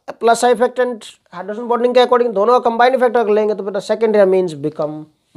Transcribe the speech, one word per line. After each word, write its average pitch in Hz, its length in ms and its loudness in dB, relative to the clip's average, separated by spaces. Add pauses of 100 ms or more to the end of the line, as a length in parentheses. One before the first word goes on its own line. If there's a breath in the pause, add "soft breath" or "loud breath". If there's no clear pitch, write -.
(220)
plus 226 220 2
I 247 100 2
effect 240 300 -2
and 240 240 -8 (260)
hydrogen 208 360 -10
bonding 240 240 0
के 247 100 6
according 240 300 0
दोनों 226 260 2
का 247 100 0
कंबाइंड 240 240 2
इफेक्ट 247 220 0
अगर 214 160 0
लेंगे 208 220 0
तो 196 100 -8
बेटा 196 220 -6
secondary 214 400 2
amines 185 280 0 (120)
become 151 280 -6 (420)